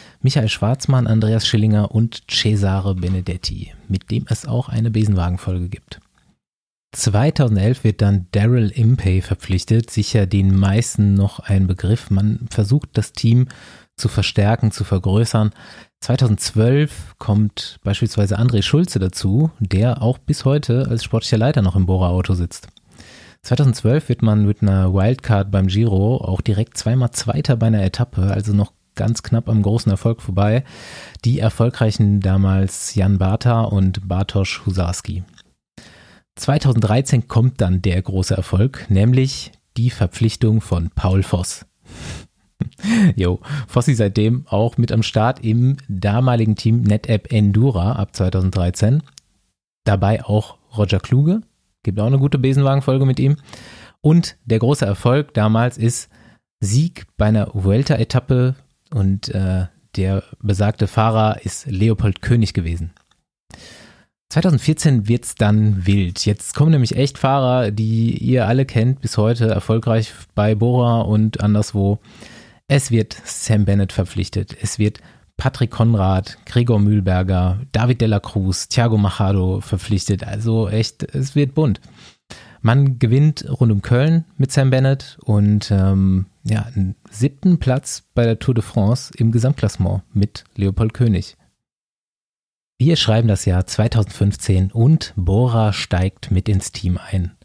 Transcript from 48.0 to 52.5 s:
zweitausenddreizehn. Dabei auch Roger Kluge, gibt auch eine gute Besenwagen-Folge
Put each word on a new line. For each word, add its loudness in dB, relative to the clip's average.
zweitausenddreizehn. 0
Dabei 0
auch -2
Roger 0
Kluge, 0
gibt -4
auch 0
eine 2
gute 0
Besenwagen-Folge 2